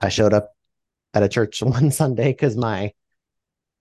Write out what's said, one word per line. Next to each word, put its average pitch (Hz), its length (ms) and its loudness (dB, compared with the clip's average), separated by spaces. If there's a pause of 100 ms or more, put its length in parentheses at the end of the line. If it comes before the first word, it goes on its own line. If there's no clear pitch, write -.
I 98 80 0
showed 107 240 2
up 104 180 0 (640)
at 104 100 2
a 98 60 2
church - 320 -2
<laughs> - 20 -4
one 131 280 2
Sunday 131 420 0
'cause 117 240 -2
my, 104 360 -4 (880)